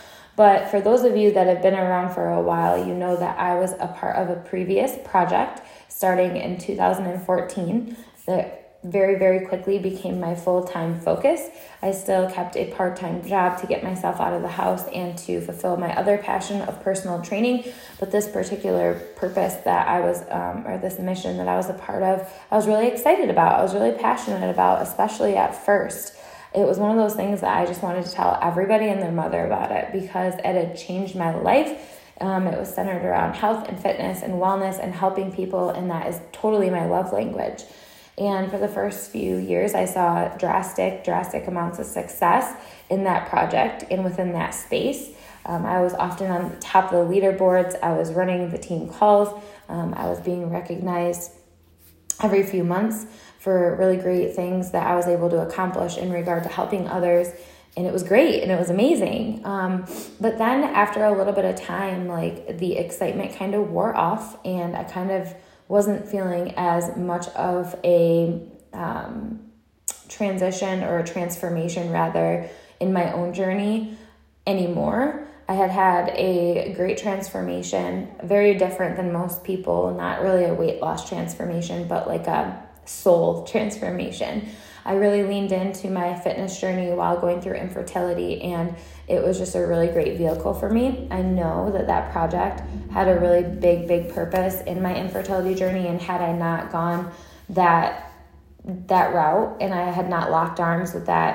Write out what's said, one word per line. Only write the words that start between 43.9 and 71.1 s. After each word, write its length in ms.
and 120
within 300
that 220
space. 560
Um, 220
I 160
was 100
often 380
on 180
the 80
top 340
of 160
the 80
leaderboards. 680
I 100
was 220
running 360
the 60
team 320
calls. 400
Um, 260
I 140
was 120
being 280
recognized 840
every 200
few 220
months, 400
for 300
really 200
great 380
things 380
that 120
I 120
was 100
able 240
to 100
accomplish 560
in 140
regard 320
to 60
helping 400
others. 400
And 100
it 60
was 100
great 400
and 80
it 80
was 120
amazing. 760
Um, 420
but 160
then 280
after 400
a 120
little 160
bit 120
of 100
time, 540
like, 500
the 180
excitement 640
kind 160
of 160
wore 260
off 480
and 320
I 60
kind 300
of 200
wasn't 400
feeling 480
as 400
much 320
of 560
a, 580
um, 680
transition 720
or 160
a 60
transformation 880